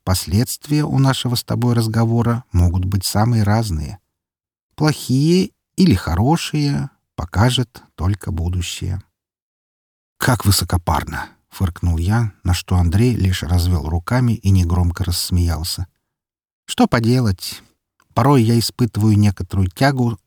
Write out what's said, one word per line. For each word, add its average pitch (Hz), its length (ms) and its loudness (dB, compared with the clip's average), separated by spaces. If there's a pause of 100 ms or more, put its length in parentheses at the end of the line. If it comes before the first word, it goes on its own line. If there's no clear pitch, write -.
последствия 120 840 -2
у 131 140 -2
нашего 131 360 0
с 110 100 -4
тобой 117 300 0
разговора 117 800 0
могут 90 320 2
быть 95 200 -2
самые 113 380 0
разные. 101 560 -2 (800)
Плохие 151 720 0 (260)
или 175 180 6
хорошие 143 960 -2 (260)
покажет 120 640 -2 (140)
только 92 360 -4
будущее». 87 720 -6 (1120)
«Как 113 300 -2
высокопарно!» — - 840 -2 (240)
фыркнул 85 460 -4
я, 104 340 -2 (120)
на 90 100 0
что - 220 -2
Андрей 101 380 2
лишь 92 280 -2
развёл 85 460 0
руками 117 440 0
и 101 180 -2
негромко 87 540 0
рассмеялся. 87 800 -2 (800)
«Что - 220 0
поделать? 117 760 0 (520)
Порой 135 280 4
я 117 160 4
испытываю 107 600 2
некоторую 98 500 0
тягу 127 580 0